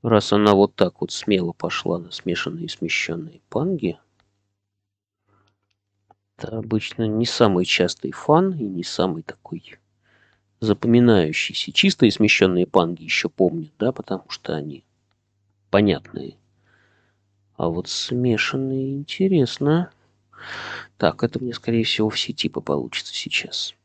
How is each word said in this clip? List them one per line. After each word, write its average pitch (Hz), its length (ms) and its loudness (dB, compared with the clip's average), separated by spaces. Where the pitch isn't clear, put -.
Раз 110 320 2
она 104 200 6
вот 101 220 4
так - 240 0
вот 87 120 -6
смело 190 420 0
пошла 87 440 -4
на 87 140 -12
смешанные - 560 -6
смещённые 85 800 -6
панги. 143 500 -2
Это 113 200 -10
обычно 110 500 -4
не 110 180 0
самый 98 380 4
частый - 480 -2
фан 180 420 2
и 135 120 -6
не 92 180 -6
самый 85 400 -4
такой - 560 -16
запоминающийся. 110 1120 4
Чистые 131 400 4
смещённые 95 560 4
панги 85 360 2
ещё - 260 -2
помнят, 85 500 0
да, 120 120 0
потому - 380 -8
что - 240 -10
они 73 300 -8
понятные. - 680 0
А 85 140 -2
вот 85 180 -6
смешанные 135 1080 -2
интересно. 156 960 0
Так, - 260 0
это - 180 -4
мне, 120 120 -6
скорее 117 300 -2
всего, 110 260 0
все - 240 -6
типы - 280 -4
получится - 520 -6
сейчас. - 720 -8